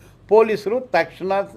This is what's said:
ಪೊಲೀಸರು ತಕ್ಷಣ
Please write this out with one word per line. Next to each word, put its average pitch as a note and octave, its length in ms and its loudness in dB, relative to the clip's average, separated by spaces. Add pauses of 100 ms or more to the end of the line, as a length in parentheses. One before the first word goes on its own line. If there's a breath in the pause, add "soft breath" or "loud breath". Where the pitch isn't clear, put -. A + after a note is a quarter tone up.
(280 soft breath)
ಪೊಲೀಸರು A3 520 2
ತಕ್ಷಣ F3+ 520 -4 (260)